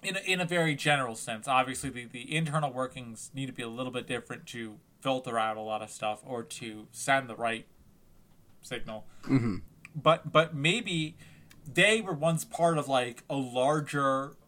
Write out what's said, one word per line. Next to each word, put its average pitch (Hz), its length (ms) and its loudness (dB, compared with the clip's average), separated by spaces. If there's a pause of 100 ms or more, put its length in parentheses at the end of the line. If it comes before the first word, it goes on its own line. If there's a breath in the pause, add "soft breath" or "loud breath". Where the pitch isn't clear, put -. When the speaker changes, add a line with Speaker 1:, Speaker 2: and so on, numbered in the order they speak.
Speaker 1:
In 190 120 -2
a, 196 40 -2
in 185 200 0
a 180 40 2
very 165 320 2
general 135 400 2
sense, 110 320 -8
obviously 131 420 2
the, 120 140 -10
the 123 320 -6
internal 151 360 0
workings 127 600 -8
need 135 120 -4
to 131 60 -8
be 131 120 -10
a 117 40 -6
little 127 220 -6
bit 123 160 -6
different 123 400 -8
to 113 300 -10 (240)
filter 127 380 0
out 110 200 2
a - 20 -8
lot 107 220 -4
of 139 80 -10
stuff 107 340 -4
or 123 180 -6
to 110 480 -12
send 135 380 2
the 110 80 -10
right 113 300 -2 (960)
signal. 113 420 -8 (200 soft breath)
Speaker 2:
Mm-hmm. 120 320 2 (380)
Speaker 1:
But, 156 380 4
but 165 220 6
maybe 160 600 0 (560 soft breath)
they 208 300 6
were 185 140 -4
once 160 280 2
part 165 360 2
of, 139 100 -2
like, 123 400 0
a 139 80 -2
larger 135 960 2 (160)